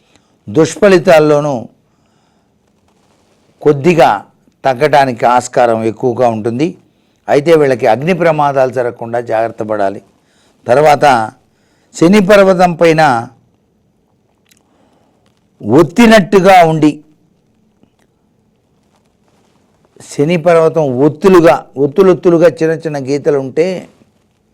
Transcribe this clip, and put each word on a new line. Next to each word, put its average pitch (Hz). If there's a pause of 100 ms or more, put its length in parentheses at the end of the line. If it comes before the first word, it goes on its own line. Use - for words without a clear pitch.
(480)
దుష్ఫలితాల్లోనూ 151 (2000)
కొద్దిగా 147 (520)
తగ్గడానికి 135 (120)
ఆస్కారం 120 (120)
ఎక్కువగా 120
ఉంటుంది. 117 (600)
అయితే 143
వీళ్ళకి 131
అగ్ని 156 (100)
ప్రమాదాలు 143
జరగకుండా 120 (100)
జాగ్రత్త 113
పడాలి. 101 (640)
తర్వాత 143 (920)
శని 190 (100)
పర్వతం 190
పైన 160 (2500)
ఒత్తినట్టుగా 190 (160)
ఉండి, 156 (3250)
శని 165
పర్వతం 160 (200)
ఒత్తులుగా, 180 (300)
ఒత్తులొత్తులుగా 170 (120)
చిన్న 160 (100)
చిన్న 151 (100)
గీతలు 143
ఉంటే 156 (880)